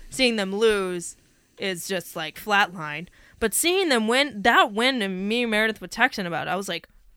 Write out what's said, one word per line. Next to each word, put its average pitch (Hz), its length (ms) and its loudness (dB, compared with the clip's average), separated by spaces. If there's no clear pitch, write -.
seeing 247 260 2
them 190 180 -2
lose 196 640 0
is 190 300 -6
just, 185 280 -6
like, 156 220 -8
flatline. 175 680 0
But 220 140 0
seeing 359 340 2
them 226 200 2
win, 247 340 0
that 247 300 6
win, 240 300 0
and 196 260 -4
me 240 140 0
and 233 80 0
Meredith 214 300 0
were 180 80 -12
texting 226 380 0
about 160 220 -4
it, - 20 -6
I 180 60 -2
was 196 120 -6
like, 170 200 -8